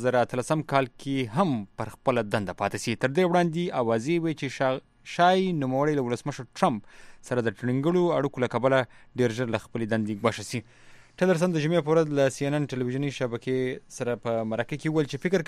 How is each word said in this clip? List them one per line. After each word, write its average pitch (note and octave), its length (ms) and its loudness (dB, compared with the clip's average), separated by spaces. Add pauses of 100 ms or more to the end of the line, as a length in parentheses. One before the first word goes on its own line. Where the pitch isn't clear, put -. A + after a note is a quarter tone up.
زره B2 220 4
اتلسم C#3 360 -2 (120)
کال C3+ 140 2
کې C3+ 520 -4
هم D#3+ 180 2 (240)
پر G#2 140 -6
خپله A#2+ 280 0 (120)
دنده F#2 260 -2
پاتې G2+ 220 -2
شي. A#2 180 -2
تر C3 100 0
دې E3+ 160 2
وړاندې E3+ 360 2 (180)
اوازې A2+ 400 0
وې D#3+ 180 -2
چې C#3+ 160 -6
شا-، C3 240 0 (360)
شای F#3 420 4
نوموړی C#3 420 0
له B2+ 60 0
ولسمشر B2 420 -6 (140)
ټرمپ C#3+ 180 2 (520)
سره B2 180 0
د G2+ 100 -8
ټینګلو C#3+ 460 2 (140)
اړیکو C3+ 260 0
له A2+ 100 -4
کبله C3 320 4
ډېر A#2+ 540 -2
ژر A#2 160 -2
له G#2 80 -4
خپلې A2+ 260 -4
دندې A2 220 0 (100)
ګوښه G#2+ 280 0
شي. A#2+ 120 -6 (560)
ټیلرسن F3+ 400 2
د D3 80 0
جمعې E3 220 2
په D#3+ 80 4
ورځ D3+ 240 2
له C3+ 180 2
سی C#3 140 0
ان D3+ 80 0
ان C3+ 100 -4
ټلویزیوني B2+ 480 -2
شبکې B2+ 800 -4
سره A#2+ 260 -4
په A2+ 300 0
مرکه A2+ 180 -2
کې D3 160 -6
وویل D#3 220 0
چې C#3+ 160 -4
فکر F3 200 0